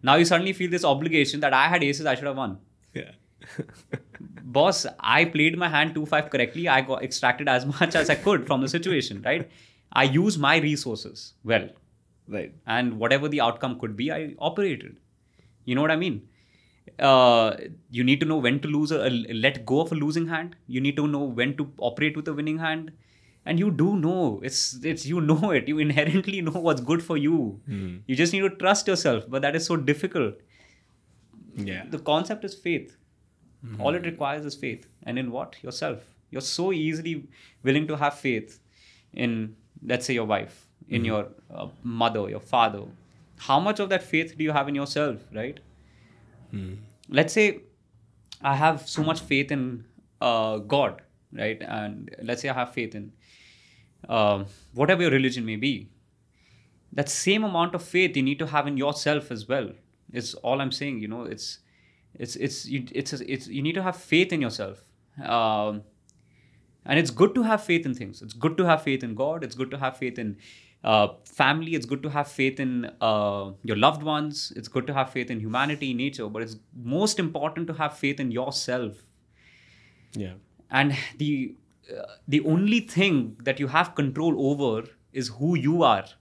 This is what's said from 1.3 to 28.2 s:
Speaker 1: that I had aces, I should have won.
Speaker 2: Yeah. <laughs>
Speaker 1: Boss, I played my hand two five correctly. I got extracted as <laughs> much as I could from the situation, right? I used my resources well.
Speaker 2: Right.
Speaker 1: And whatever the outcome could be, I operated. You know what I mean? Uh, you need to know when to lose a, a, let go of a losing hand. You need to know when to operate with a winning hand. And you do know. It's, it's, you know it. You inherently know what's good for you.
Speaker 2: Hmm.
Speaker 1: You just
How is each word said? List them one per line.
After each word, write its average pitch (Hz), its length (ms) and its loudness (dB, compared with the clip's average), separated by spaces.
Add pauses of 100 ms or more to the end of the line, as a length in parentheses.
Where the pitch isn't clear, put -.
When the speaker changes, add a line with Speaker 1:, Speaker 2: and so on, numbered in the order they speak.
Speaker 1:
that 139 140 2
I 135 140 6
had 170 160 2
aces, 143 220 -2
I 131 100 2
should 139 100 -6
have 135 100 -4
won. 110 220 -6 (340)
Speaker 2:
Yeah. - 200 -12 (440)
<laughs> - 120 -10 (760)
Speaker 1:
Boss, 143 440 2 (140)
I 143 240 6
played 165 320 2
my 175 120 0
hand 156 260 2
two 151 120 -2
five 151 240 0
correctly. 139 380 0
I 135 120 6
got 131 220 -2
extracted 135 460 0
as 127 180 4
<laughs> 143 140 -2
much 170 140 2
as 160 160 4
I 151 60 6
could 180 300 2
from 135 140 2
the 139 80 0
situation, 165 560 -2
right? 143 240 -2 (440)
I 135 120 4
used 160 360 4
my 143 180 6
resources 143 760 -4 (100)
well. 110 240 2 (580)
Speaker 2:
Right. 92 280 -8 (120)
Speaker 1:
And 117 320 0
whatever 135 300 2
the 147 120 0
outcome 117 380 0
could 110 180 -6
be, 131 140 -2
I 156 280 -6
operated. 170 580 -4 (720)
You 123 80 0
know 139 80 4
what 156 80 4
I 156 60 4
mean? 160 320 -4 (680)
Uh, 123 580 8 (340)
you 123 140 0
need 139 160 4
to 165 60 2
know 156 100 0
when 135 240 2
to 151 80 -6
lose 151 240 0
a, 135 140 0
a, 131 40 4
let 120 540 0
go 123 160 4
of 165 120 -2
a - 20 -2
losing 156 320 0
hand. 165 300 -6 (100)
You 127 140 -2
need 139 160 0
to 147 100 0
know 143 140 0
when 131 380 -2
to 143 200 -4
operate 147 380 0
with 156 120 -6
a 156 60 -6
winning 156 240 -4
hand. 160 340 -4 (540)
And 165 120 0
you 202 120 2
do 175 260 2
know. 160 460 0
It's, 127 420 -4
it's, 160 220 -4
you 170 140 -2
know 160 300 4
it. 131 180 2
You 151 100 -2
inherently 156 600 2
know 160 120 -2
what's 165 280 2
good 165 220 0
for 170 160 -4
you. 143 480 0
Speaker 2:
Hmm. 95 300 -6 (100)
Speaker 1:
You 131 100 -2
just 170 160 4